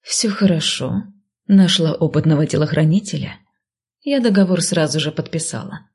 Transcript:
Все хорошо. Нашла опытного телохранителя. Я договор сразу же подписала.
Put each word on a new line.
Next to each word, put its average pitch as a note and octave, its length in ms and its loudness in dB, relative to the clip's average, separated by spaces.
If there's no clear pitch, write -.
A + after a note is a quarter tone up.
Все - 280 -4
хорошо. F3+ 720 -2
Нашла F3+ 460 4
опытного D#3 520 2
телохранителя. D#3 920 -2
Я C#4+ 180 0
договор F#3+ 420 2
сразу D#3 380 0
же D3 120 -2
подписала. - 840 -8